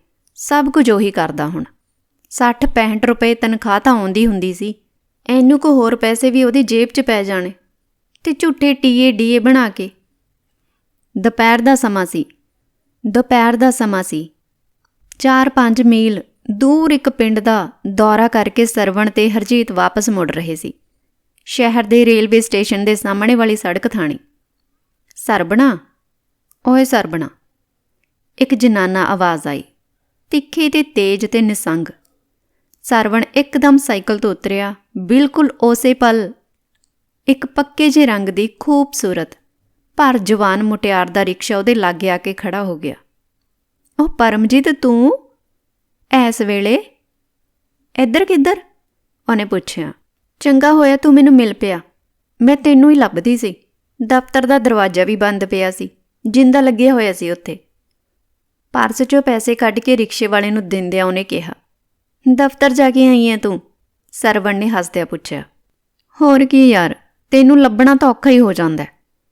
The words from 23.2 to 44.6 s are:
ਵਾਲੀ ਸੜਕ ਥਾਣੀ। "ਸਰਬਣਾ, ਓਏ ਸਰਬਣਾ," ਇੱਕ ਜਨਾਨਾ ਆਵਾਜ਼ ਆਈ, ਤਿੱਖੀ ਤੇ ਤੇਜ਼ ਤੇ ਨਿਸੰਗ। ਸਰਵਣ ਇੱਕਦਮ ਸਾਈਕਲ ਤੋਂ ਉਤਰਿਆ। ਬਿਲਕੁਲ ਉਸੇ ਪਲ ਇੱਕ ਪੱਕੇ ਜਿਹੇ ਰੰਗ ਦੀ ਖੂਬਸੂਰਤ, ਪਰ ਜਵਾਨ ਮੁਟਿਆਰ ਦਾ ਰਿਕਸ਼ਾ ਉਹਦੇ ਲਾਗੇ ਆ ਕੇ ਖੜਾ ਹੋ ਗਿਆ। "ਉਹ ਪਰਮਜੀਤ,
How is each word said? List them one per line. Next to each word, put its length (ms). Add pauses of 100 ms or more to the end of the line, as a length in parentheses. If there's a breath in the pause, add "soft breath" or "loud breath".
ਵਾਲੀ 220
ਸੜਕ 320
ਥਾਣੀ। 300 (1000)
"ਸਰਬਣਾ, 600 (880)
ਓਏ 180
ਸਰਬਣਾ," 440 (1080)
ਇੱਕ 160
ਜਨਾਨਾ 500
ਆਵਾਜ਼ 420
ਆਈ, 180 (640)
ਤਿੱਖੀ 380
ਤੇ 140
ਤੇਜ਼ 440
ਤੇ 160
ਨਿਸੰਗ। 440 (960)
ਸਰਵਣ 420 (100)
ਇੱਕਦਮ 420
ਸਾਈਕਲ 420
ਤੋਂ 120
ਉਤਰਿਆ। 440 (240)
ਬਿਲਕੁਲ 520 (100)
ਉਸੇ 340
ਪਲ 380 (960)
ਇੱਕ 180
ਪੱਕੇ 420
ਜਿਹੇ 180
ਰੰਗ 220
ਦੀ 200 (120)
ਖੂਬਸੂਰਤ, 680 (680)
ਪਰ 220
ਜਵਾਨ 440
ਮੁਟਿਆਰ 440
ਦਾ 180
ਰਿਕਸ਼ਾ 340
ਉਹਦੇ 160
ਲਾਗੇ 360
ਆ 80
ਕੇ 160
ਖੜਾ 300
ਹੋ 120
ਗਿਆ। 180 (1080)
"ਉਹ 80
ਪਰਮਜੀਤ, 600